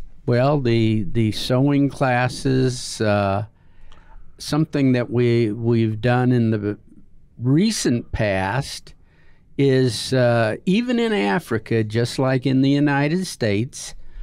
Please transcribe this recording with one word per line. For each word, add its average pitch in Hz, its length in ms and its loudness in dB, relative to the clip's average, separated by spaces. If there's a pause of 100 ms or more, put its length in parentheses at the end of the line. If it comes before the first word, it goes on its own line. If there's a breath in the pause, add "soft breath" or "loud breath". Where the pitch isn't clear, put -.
(240)
Well, 131 340 2
the, 113 440 2
the 110 300 0
sewing 139 580 2
classes, 127 1120 -2
uh, 104 420 0 (960 soft breath)
something 147 520 0
that 123 180 0
we, 117 400 2
we've 113 500 0
done 123 300 2
in 120 200 2
the 104 280 -2 (600)
recent 143 720 0
past 101 840 -2 (640 soft breath)
is, 131 560 2
uh, 117 420 2 (100)
even 233 360 0
in 226 120 0
Africa, 180 720 -2
just 117 380 -2
like 131 260 0
in 131 160 2
the 139 80 4
United 147 560 0
States, - 720 -4 (260 soft breath)